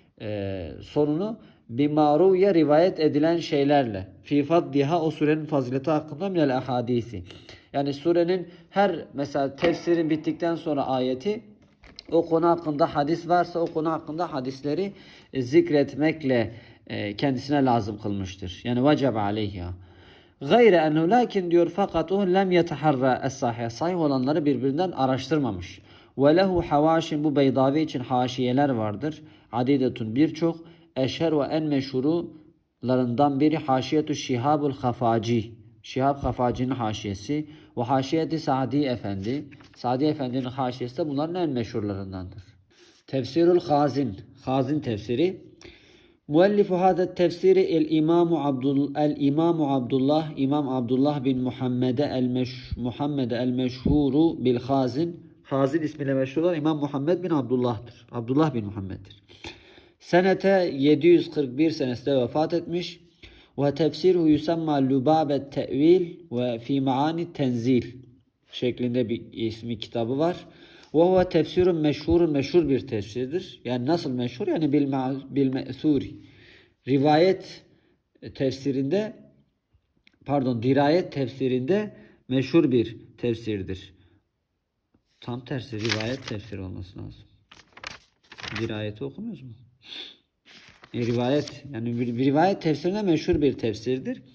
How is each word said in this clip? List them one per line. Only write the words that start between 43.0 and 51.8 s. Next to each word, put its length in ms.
Tefsirul 540
Hazin. 560
Hazin 360
tefsiri. 600
Muellifu 460
hâdet 420
tefsiri 440
el 300
İmamu 540
Abdul-, 520
el 220
İmamu 560
Abdullah, 600
İmam 320
Abdullah 560
bin 140
Muhammed'e 640